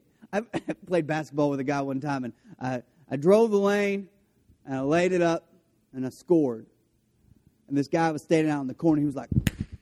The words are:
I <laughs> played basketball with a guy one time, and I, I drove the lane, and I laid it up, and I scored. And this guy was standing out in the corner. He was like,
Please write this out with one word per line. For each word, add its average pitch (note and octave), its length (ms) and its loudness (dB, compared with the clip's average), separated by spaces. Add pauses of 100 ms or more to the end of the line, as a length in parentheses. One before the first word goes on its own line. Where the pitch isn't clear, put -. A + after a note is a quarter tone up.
(320)
I G3+ 80 -2
<laughs> - 460 -8
played F3 200 0
basketball D3 440 -2
with C#3 80 -2
a C3+ 60 -4
guy C#3+ 160 -2
one C3+ 200 -4
time, C#3 240 -4
and A#2 80 -8 (280)
I, B2+ 220 -6 (280)
I C3 60 -4
drove G#3 340 4
the G3+ 80 2
lane, G3+ 500 0 (560)
and C3+ 120 -8
I C3 60 -4
laid E3+ 280 2
it F3+ 120 2
up, E3+ 260 0 (440)
and C3 140 -6
I B2+ 40 -8
scored. B2+ 560 0 (1000)
And C#3 100 -2
this C#3 120 0
guy E3 240 2
was D3 100 -8
standing D#3 300 2
out D3 80 -2
in C3 80 -6
the C3 60 -8
corner. D#3 260 4
He D3 60 2
was C3+ 100 -4
like, A#2+ 140 -8 (520)